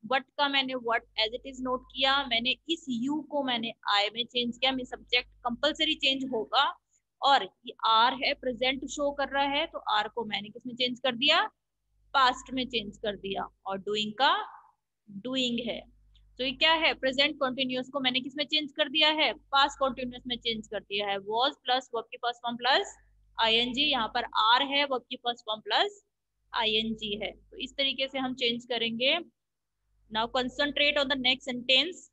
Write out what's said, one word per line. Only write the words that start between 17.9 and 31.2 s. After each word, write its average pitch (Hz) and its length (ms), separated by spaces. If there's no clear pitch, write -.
मैंने 254 200
किस 269 180
में 294 80
change 302 260
कर 294 180
दिया 302 200
है? 302 240
पास्ट 277 420
continuous 247 520
में 240 100
change 226 300
कर 208 120
दिया 202 280
है। 196 100
was 226 460
plus 254 320
वर्ब 226 160
की 247 60
first 240 220
form 240 180
plus 277 400
आईएनजी, 233 420
यहाँ 262 240
पर 240 140
are 240 500
है, 285 140
verb 254 240
की 254 60
फर्स्ट 240 260
form 214 200
plus 311 420
आईएनजी 220 720
है। 180 60
तो - 260
इस - 200
तरीके 269 300
से 269 120
हम 254 140
change 240 320
करेंगे। 233 540
Now 226 100
concentrate 285 720
on 285 100
the 277 100
next 262 320